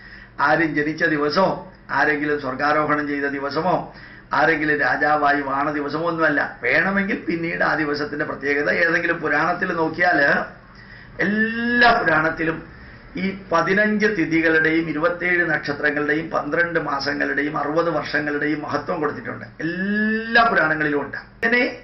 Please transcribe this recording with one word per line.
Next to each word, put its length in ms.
ആരും 360
ജനിച്ച 280
ദിവസമോ 680
ആരെങ്കിലും 520
സ്വർഗാരോഹണം 640
ചെയ്ത 160
ദിവസമോ 720
ആരെങ്കിലും 460
രാജാവായി 640
വാണ 300
ദിവസമോ 360
ഒന്നുമല്ല. 560
വേണമെങ്കിൽ 540
പിന്നീട് 340
ആ 120
ദിവസത്തിന്റെ 500
പ്രത്യേകത 460
ഏതെങ്കിലും 460
പുരാണത്തിൽ 560
നോക്കിയാൽ 480
എല്ലാ 680
പുരാണത്തിലും 800
ഈ 220
പതിനഞ്ച് 540
തിഥികളുടെയും 840
ഇരുപത്തേഴ് 600
നക്ഷത്രങ്ങളുടെയും 800
പന്ത്രണ്ട് 500
മാസങ്ങളുടെയും 800
അറുപത് 320
വർഷങ്ങളുടെയും 720
മഹത്വം 380
കൊടുത്തിട്ടുണ്ട്. 460
എല്ലാ 840
പുരാണങ്ങളിലും 580
ഉണ്ട്. 160
അങ്ങനെ 680